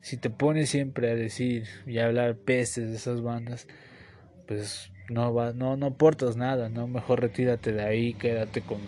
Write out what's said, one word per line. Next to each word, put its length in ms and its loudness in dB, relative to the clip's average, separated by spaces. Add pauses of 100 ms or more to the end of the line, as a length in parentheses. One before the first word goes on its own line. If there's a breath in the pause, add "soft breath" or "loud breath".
si 160 -10
te 140 -4
pones 400 2
siempre 400 0
a 40 2
decir 520 -2 (200)
y 120 -4
a 80 4
hablar 300 2
pestes 540 2
de 60 -4
esas 260 -4
bandas, 460 -6 (760 loud breath)
pues, 460 -6 (160)
no 260 0
va, 180 2
no, 240 -2
no 100 -2
aportas 500 4
nada, 320 -2
¿no? 200 -4
Mejor 320 0
retírate 520 0
de 100 0
ahí, 320 2
quédate 480 -2
con 260 -6